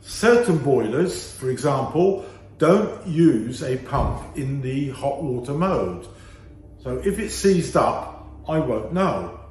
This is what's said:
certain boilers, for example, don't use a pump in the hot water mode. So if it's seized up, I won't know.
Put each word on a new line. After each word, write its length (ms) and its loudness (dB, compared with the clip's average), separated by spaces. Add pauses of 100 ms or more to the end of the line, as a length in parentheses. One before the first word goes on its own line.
certain 560 4
boilers, 800 0
for 140 -4
example, 720 0 (320)
don't 500 2
use 540 4
a 160 -2
pump 580 -4
in 260 -4
the 280 -2
hot 340 -4
water 300 -4
mode. 540 -2 (760)
So 160 -6
if 220 -2
it's 160 -6
seized 420 2
up, 500 -2 (220)
I 100 2
won't 320 -2
know. 480 -2 (120)